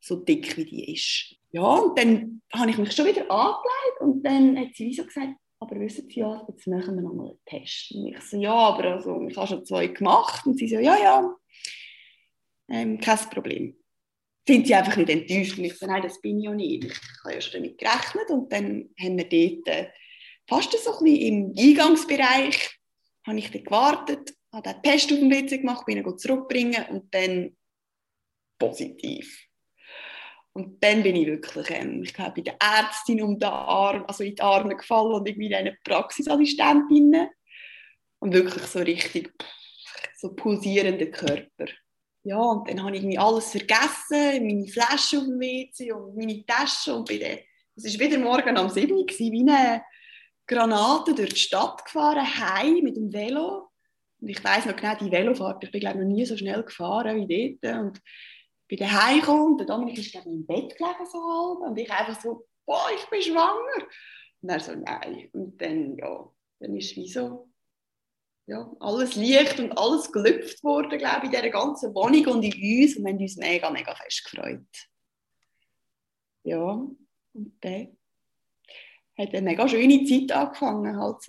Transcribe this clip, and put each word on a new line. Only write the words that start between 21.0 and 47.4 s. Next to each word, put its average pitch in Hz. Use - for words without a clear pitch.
bisschen 302
im 208
Eingangsbereich, 277
habe 214
ich 208
dann 202
gewartet, 285
habe 214
den -
Test 294
auf 285
dem 269
W 269
C 269
gemacht, 247
bin 214
ihn 190
zurückbringen 247
und 196
dann 185
positiv. -
Und 190
dann 214
bin 190
ich 160
wirklich, 156
ähm, -
ich 180
glaube, 185
bei 170
der -
Ärztin 214
um 208
den 208
Arm, 190
also 202
in 202
die -
Arme 196
gefallen 226
und 202
irgendwie 208
in 202
eine 196
Praxisassistentin. 294
Und 190
wirklich 180
so -
richtig, 175
pff, -
so 196
pulsierender 196
Körper. -
Ja, 202
und 220
dann 196
habe 196
ich 196
irgendwie 190
alles 220
vergessen, 277
meine 202
Flasche 262
auf 262
dem 254
W 254
C 240
und 196
meine 220
Tasche 269
und 226
bin -
dann, -